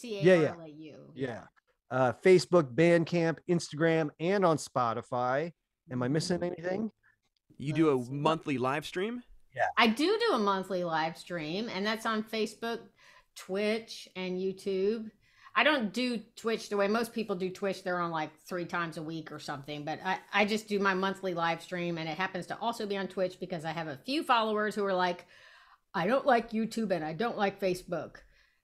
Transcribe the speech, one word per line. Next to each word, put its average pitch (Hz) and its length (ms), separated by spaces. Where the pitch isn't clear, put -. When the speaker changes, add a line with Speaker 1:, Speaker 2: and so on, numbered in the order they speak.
Speaker 1:
Yeah, 214 180
yeah. - 20
Speaker 2:
C 175 80
A 165 180
R - 60
L 170 80
A 160 60
U. 147 460
Speaker 1:
Yeah. 120 260
Uh, 127 220
Facebook, 175 500
Bandcamp, 165 640
Instagram, 160 580
and 185 280
on 160 100
Spotify. 127 960
Am 123 100
I 123 60
missing 170 300
Speaker 2:
Mm-hmm. 170 60
Speaker 1:
anything? 190 360
Speaker 3:
You 143 160
do 156 160
a 139 60
Speaker 2:
Let's 123 120
see. 131 60
Speaker 3:
monthly 151 440
live 135 280
stream? 226 360
Speaker 1:
Yeah. 120 120
Speaker 2:
I 233 120
do 330 380
do 427 80
a 247 40
monthly 190 440
live 165 360
stream, 175 500
and 190 160
that's 220 220
on 220 160
Facebook, 220 560
Twitch, 214 800
and 185 220
YouTube. 196 720
I 233 100
don't 262 280
do 247 260
Twitch 220 340
the 202 80
way 196 100
most 226 240
people 214 240
do 185 140
Twitch. 185 340
They're 180 160
on, 170 100
like, 156 200
three 175 160
times 170 320
a 165 60
week 160 300
or 151 60
something, 147 460
but 151 180
I, 185 160
I 208 140
just 214 200
do 208 120
my 196 160
monthly 190 400
live 170 260
stream, 175 380
and 160 100
it 151 80
happens 185 300
to - 120
also 226 280
be 202 100
on 190 100
Twitch 185 320
because 165 280
I 160 60
have 160 160
a 135 180
few 285 160
followers 214 520
who 208 100
are 196 100
like, 180 320
"I 175 120
don't 254 200
like 233 240
YouTube 220 420
and 160 120
I 156 80
don't 160 240
like 196 240
Facebook 175 560